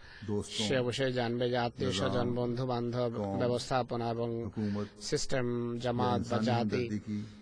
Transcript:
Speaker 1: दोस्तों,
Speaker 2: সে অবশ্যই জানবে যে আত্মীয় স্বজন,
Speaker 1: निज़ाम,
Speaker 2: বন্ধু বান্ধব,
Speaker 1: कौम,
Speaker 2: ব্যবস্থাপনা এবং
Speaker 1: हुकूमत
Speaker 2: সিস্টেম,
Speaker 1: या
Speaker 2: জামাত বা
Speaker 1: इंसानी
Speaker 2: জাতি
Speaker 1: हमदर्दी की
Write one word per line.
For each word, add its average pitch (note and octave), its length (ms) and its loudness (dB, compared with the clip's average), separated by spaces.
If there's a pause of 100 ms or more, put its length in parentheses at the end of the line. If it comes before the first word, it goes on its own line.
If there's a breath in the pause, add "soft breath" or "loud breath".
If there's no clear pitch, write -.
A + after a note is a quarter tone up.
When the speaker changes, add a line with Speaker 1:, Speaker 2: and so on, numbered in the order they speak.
(260 loud breath)
Speaker 1:
दोस्तों, G#2 400 -2
Speaker 2:
সে C3+ 120 4
অবশ্যই B2+ 340 2
জানবে A#2+ 380 0
যে B2 80 2
আত্মীয় B2 340 0
স্বজন, B2+ 280 2
Speaker 1:
निज़ाम, A#2+ 200 0
Speaker 2:
বন্ধু B2 260 0
বান্ধব, A#2+ 500 0
Speaker 1:
कौम, G2+ 220 -2
Speaker 2:
ব্যবস্থাপনা A#2+ 720 0
এবং A#2 360 -2
Speaker 1:
हुकूमत G#2 560 -4
Speaker 2:
সিস্টেম, A#2+ 720 0
Speaker 1:
या A#2 60 -4
Speaker 2:
জামাত B2 280 2
বা A#2+ 80 4
Speaker 1:
इंसानी A#2 280 0
Speaker 2:
জাতি A#2+ 160 4
Speaker 1:
हमदर्दी G#2+ 380 0
की G#2 280 -4 (160)